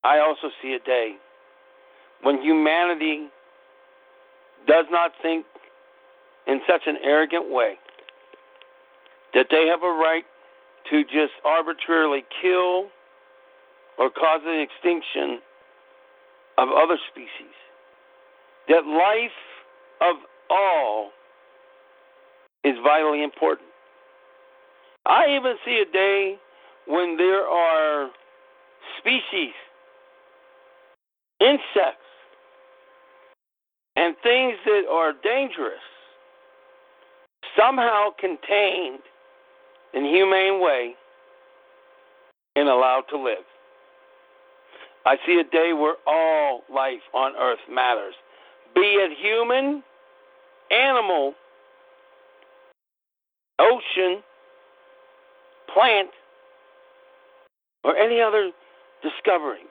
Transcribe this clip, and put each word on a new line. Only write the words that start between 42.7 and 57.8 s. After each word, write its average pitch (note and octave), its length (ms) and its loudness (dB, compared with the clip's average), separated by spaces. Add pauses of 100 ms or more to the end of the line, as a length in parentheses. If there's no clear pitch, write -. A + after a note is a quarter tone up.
to D3 80 -8
live. A#2 260 -6 (1600)
I C3+ 200 4
see F3 140 4
a D#3+ 40 0
day E3 300 0
where D3+ 220 -2 (120)
all D3+ 560 0 (100)
life C3 300 -4 (100)
on C3 220 -2
earth B2+ 240 -2 (100)
matters, A#2+ 460 -2 (580)
be F3+ 80 4
it G3 300 2 (100)
human, B3 640 -2 (880)
animal, G#3 640 0 (2250)
ocean, F#3+ 640 2 (1500)
plant, G3+ 360 2 (1700)